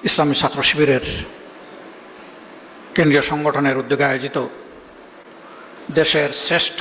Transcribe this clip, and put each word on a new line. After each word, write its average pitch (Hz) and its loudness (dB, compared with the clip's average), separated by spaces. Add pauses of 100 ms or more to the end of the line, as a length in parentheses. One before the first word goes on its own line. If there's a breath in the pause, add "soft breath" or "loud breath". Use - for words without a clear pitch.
ইসলামী 147 2
ছাত্র - 0
শিবিরের 139 2 (1900)
কেন্দ্রীয় 147 4
সংগঠনের 143 0
উদ্যোগে 135 0
আয়োজিত 135 -2 (1500)
দেশের 151 2
শ্রেষ্ঠ - 0